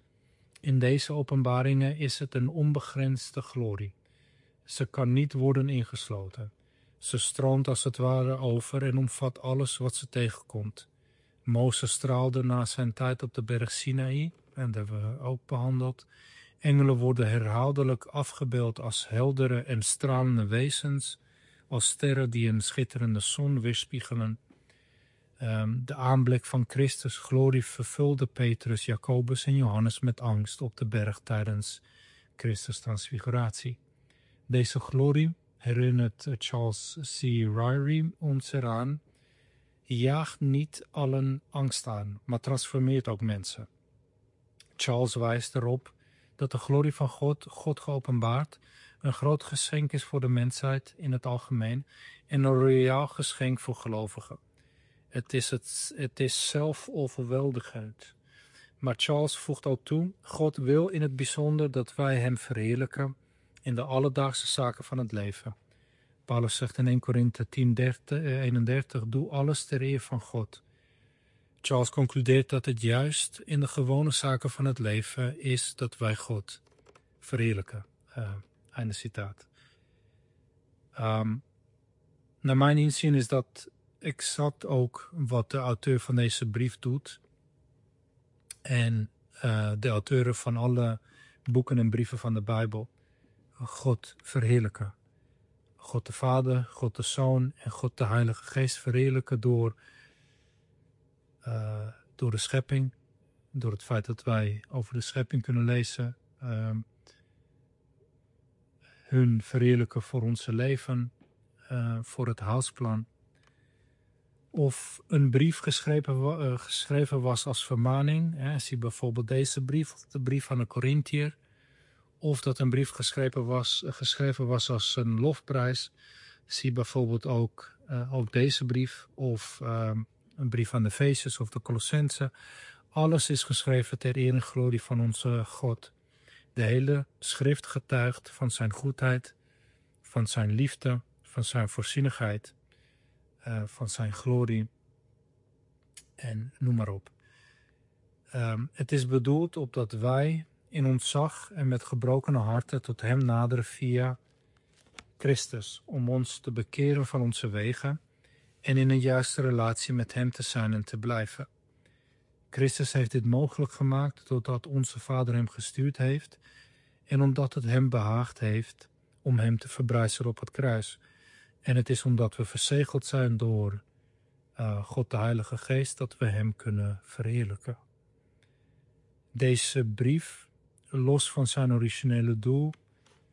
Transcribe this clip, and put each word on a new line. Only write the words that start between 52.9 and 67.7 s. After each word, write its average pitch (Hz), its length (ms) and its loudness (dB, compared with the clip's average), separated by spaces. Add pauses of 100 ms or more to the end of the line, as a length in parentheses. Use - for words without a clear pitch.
geschenk 127 520 -4
voor - 160 -6
gelovigen. 110 640 -8 (720)
Het - 260 -8
is 127 160 0
het, - 460 -6
het 139 240 -8
is - 300 0
zelfoverweldigend. 131 1700 -4 (640)
Maar 127 180 -2
Charles 147 400 0
voegt - 280 -6
al 135 180 0
toe, 170 280 0 (100)
God - 360 0
wil 147 300 4
in 180 140 -2
het 139 140 0
bijzonder 147 560 0
dat 127 240 -2
wij 135 240 2
hem 123 180 2
verheerlijken 127 800 -2 (460)
in 123 140 -2
de 120 80 -2
alledaagse 135 640 0
zaken - 360 -2
van - 140 -6
het 117 140 -4
leven. 104 440 -6 (720)
Paulus 120 300 0
zegt - 220 -4
in 127 100 4
één 123 120 4
Korinthe 120 500 0
tien 123 240 2